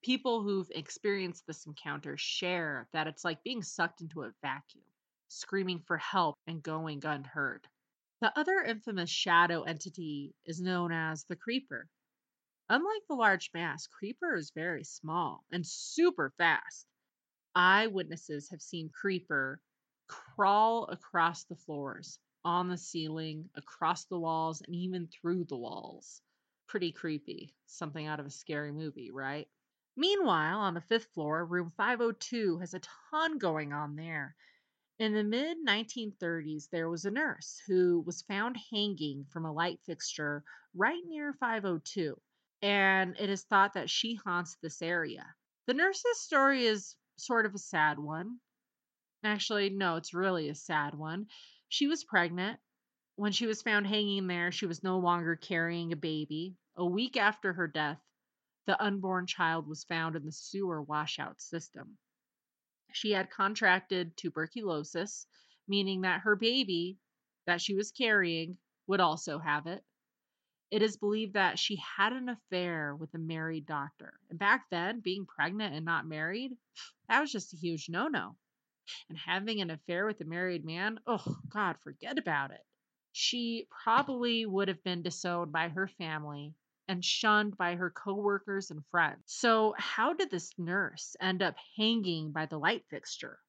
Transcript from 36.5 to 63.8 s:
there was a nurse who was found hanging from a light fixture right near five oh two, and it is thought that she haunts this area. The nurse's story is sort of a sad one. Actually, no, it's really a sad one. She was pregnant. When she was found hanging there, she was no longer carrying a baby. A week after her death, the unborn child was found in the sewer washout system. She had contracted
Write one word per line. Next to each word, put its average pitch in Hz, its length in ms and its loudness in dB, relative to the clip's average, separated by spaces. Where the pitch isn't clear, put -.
there 165 180 0
was 170 160 -4
a 196 60 -2
nurse 262 560 -4
who 180 380 6
was 170 180 -8
found 220 340 -2
hanging 160 580 -2
from 165 160 -6
a 156 80 -4
light 165 320 0
fixture 147 580 -4
right 254 300 2
near 294 280 -6
five 226 320 -2
oh 175 180 2
two, 160 360 -4
and 190 580 4
it 202 100 0
is 196 140 -2
thought 202 300 6
that 160 160 -4
she 226 260 0
haunts 175 460 -2
this 160 200 -8
area. 165 440 -2
The 247 60 2
nurse's 381 460 2
story 269 460 4
is 214 300 0
sort 233 280 2
of 202 80 0
a 202 60 -8
sad 151 400 2
one. 160 380 -6
Actually, 208 460 2
no, 190 280 2
it's 165 180 -6
really 175 340 2
a 151 60 -4
sad 147 400 -2
one. 160 320 -6
She - 180 2
was 311 160 0
pregnant. 180 560 2
When 202 160 0
she 220 140 0
was 220 160 0
found 208 260 2
hanging 202 400 2
there, 175 240 0
she 190 140 -4
was 165 180 -4
no 185 160 2
longer 175 360 2
carrying 170 560 0
a 170 40 0
baby. 156 600 -4
A 175 100 0
week 226 320 0
after 208 360 2
her 170 140 0
death, 151 320 -2
the - 160 2
unborn 185 440 0
child 165 400 0
was 151 160 -10
found 165 320 -2
in 151 100 -6
the 156 60 -8
sewer 180 500 -4
washout 151 580 -4
system. - 580 -10
She 214 180 -2
had 190 180 2
contracted 185 880 2